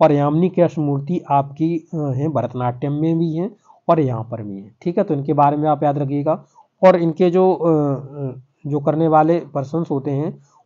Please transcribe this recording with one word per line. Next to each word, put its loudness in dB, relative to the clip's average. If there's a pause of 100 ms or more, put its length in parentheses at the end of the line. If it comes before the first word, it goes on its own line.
और 6
यामिनी 2
कृष्णमूर्ति 0
आपकी, -2
अ, -6
हैं -2
भरतनाट्यम -4
में 0
भी -2
हैं -6 (340)
और 4
यहाँ -2
पर -10
भी -10
है, -18
ठीक -6
है। 2
तो -4
इनके -2
बारे 4
में 0
आप 0
याद 0
रखिएगा। -2 (380)
और 8
इनके 2
जो, 4
अ, -2
अ, -2 (260)
जो -2
करने 0
वाले 4
पर्सन्स -6
होते -4
हैं, -4 (240)